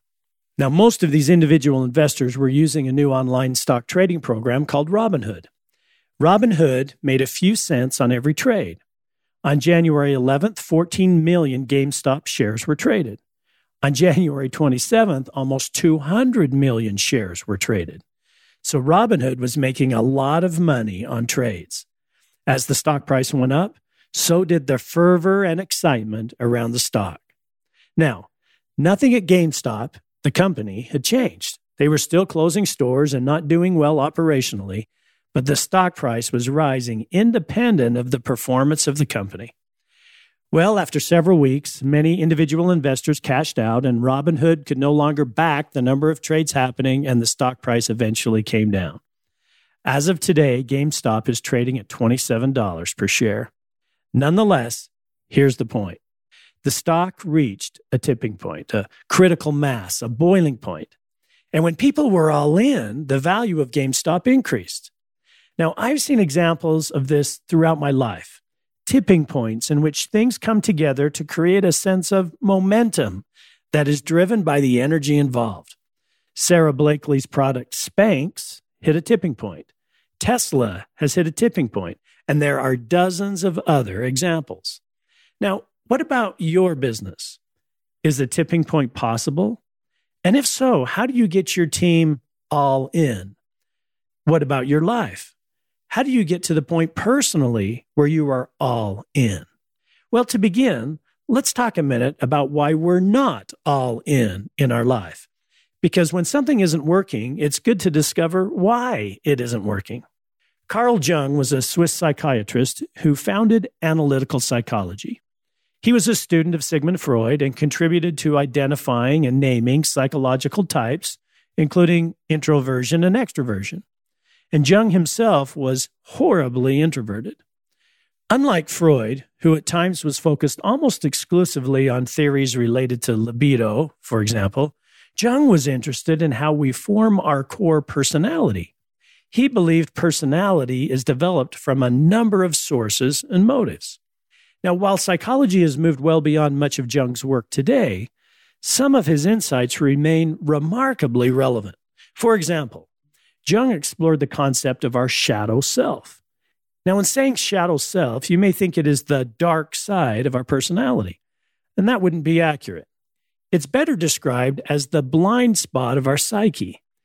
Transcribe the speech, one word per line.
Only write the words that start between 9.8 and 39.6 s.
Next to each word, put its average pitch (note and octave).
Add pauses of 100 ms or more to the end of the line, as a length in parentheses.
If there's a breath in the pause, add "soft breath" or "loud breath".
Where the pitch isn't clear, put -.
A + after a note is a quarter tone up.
eleventh, C#3
fourteen E3+
million D3
GameStop C#3
shares A2
were D3+
traded. E3+ (640)
On C#3
January C#3
twenty-seventh, C#3+
almost C3+
two D#3+
hundred F3+
million A#2
shares G2
were G2+
traded. F#2 (580)
So -
Robinhood C#3+
was B2
making C3
a A2+
lot C#3
of E3+
money A#2
on A#2+
trades. A2+ (580)
As C3
the C#3
stock D3
price C3
went C3
up, F3 (340)
so E3+
did D#3
the C3+
fervor F3+
and E3+
excitement A2+
around A#2+
the B2
stock. G2+ (760)
Now, B2 (500)
nothing G3+
at G3
GameStop, D3 (260)
the C#3+
company, A#2
had C3+
changed. - (220)
They D3
were D3+
still F3+
closing E3
stores C3+
and B2+
not D3+
doing F3
well D#3
operationally, C3 (440)
but C3
the C#3
stock F3+
price A#2+
was A#2+
rising C3
independent G#3
of B2
the C3
performance C3+
of C#3+
the C#3+
company. G2 (1000 soft breath)